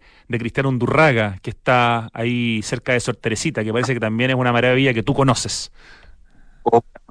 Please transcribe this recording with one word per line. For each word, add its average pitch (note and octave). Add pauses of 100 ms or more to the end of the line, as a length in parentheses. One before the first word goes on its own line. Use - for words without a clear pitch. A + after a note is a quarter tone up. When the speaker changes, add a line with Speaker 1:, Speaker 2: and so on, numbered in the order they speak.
(280)
Speaker 1:
de A#2
Cristiano A#2
Undurraga, A#2+
que B2
está A#2+
ahí A#2
cerca B2+
de B2
Sor A#2
Teresita, A2+
que A2
parece B2
que A#2
también A2+
es C3
una B2
maravilla B2+
que A2
tú C3+
conoces. B2+ (920)
Speaker 2:
Obra -